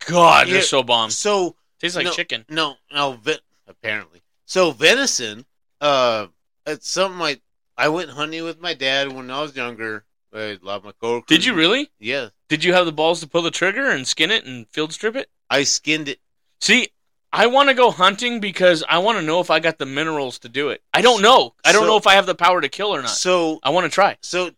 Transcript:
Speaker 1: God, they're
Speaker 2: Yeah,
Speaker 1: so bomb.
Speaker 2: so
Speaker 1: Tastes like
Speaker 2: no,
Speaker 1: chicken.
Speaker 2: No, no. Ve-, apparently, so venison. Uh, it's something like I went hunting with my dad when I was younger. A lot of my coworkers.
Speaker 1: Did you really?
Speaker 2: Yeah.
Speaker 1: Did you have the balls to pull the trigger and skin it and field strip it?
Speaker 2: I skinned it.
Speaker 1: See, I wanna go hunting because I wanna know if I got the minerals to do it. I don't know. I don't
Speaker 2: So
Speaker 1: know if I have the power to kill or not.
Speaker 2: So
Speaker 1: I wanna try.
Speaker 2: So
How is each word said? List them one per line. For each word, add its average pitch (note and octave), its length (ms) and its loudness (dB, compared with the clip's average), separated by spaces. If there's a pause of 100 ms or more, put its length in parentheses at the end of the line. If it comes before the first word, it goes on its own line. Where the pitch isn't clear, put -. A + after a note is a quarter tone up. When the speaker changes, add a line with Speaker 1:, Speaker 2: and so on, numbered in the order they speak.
Speaker 1:
God, D#3+ 420 6
they're F#3 100 0
Speaker 2:
Yeah, F#3+ 40 2
Speaker 1:
so C#3 220 0
bomb. A#2 260 0
Speaker 2:
so F#3+ 460 -2 (260)
Speaker 1:
Tastes F3 160 -6
like D#3 80 -2
Speaker 2:
no, F3 60 -2
Speaker 1:
chicken. D3 360 -6
Speaker 2:
No, D3+ 280 -4 (180)
no. C#3+ 200 -2
Ve-, B2+ 260 -6 (280)
apparently, G2 540 -10 (240)
so F3+ 260 2
venison. C3 760 0 (360)
Uh, B2 460 2 (380)
it's D3+ 220 -10
something F#3 320 -4
like D3+ 220 -4 (360)
I C3+ 120 2
went D#3+ 220 -4
hunting D#3 320 -8
with E3 180 -12
my E3+ 140 -6
dad C3+ 360 -2
when C3 200 -14
I C#3 100 -6
was C#3+ 140 -10
younger. A2+ 500 -10 (260)
A G#2+ 300 -10
lot G2 160 -8
of F#2+ 80 -16
my G#2 60 -20 (100)
coworkers. A#2 260 -4
Speaker 1:
Did - 160 4
you A#3+ 120 -2
really? G#3 340 0 (100)
Speaker 2:
Yeah. A#2+ 300 -8 (200)
Speaker 1:
Did D3+ 140 -4
you F3+ 100 0
have F3+ 120 4
the E3 60 -2
balls D#3+ 300 0
to D#3 60 -14
pull E3+ 140 -2
the E3 80 -4
trigger G3 400 -2
and C#3 180 -4
skin D#3 220 -2
it - 160 -4
and B2+ 240 -16
field D#3 240 -8
strip A3 220 -8
it? - 120 -8 (220)
Speaker 2:
I C3+ 140 2
skinned D3+ 440 -4
it. C#3+ 120 -12 (420)
Speaker 1:
See, A3+ 280 2 (440)
I F#3+ 140 4
wanna C4+ 260 4
go A#3+ 160 4
hunting G3 500 0
because F3+ 480 2
I D#3+ 120 4
wanna G3+ 240 0
know D#3+ 160 -2
if F3 100 -4
I D#3+ 100 2
got E3 200 -2
the C#3 80 -6
minerals C#3+ 520 -6
to B2 100 -20
do C3+ 200 -4
it. - 140 -8 (100)
I F3 80 0
don't A3 220 4
know. G#3 320 6 (100)
I E3 60 6
don't G#3 100 6
Speaker 2:
So G3+ 60 2
Speaker 1:
know G#3+ 100 4
if - 80 0
I G3 80 6
have G3 140 4
the F3 80 -2
power F3 260 2
to C3+ 80 -4
kill G3+ 260 -6
or C#3 60 -6
not. A#2+ 80 -6
Speaker 2:
So E3 540 0
Speaker 1:
I C3+ 80 0
wanna E3+ 180 0
try. F3+ 320 2
Speaker 2:
So F3 360 -6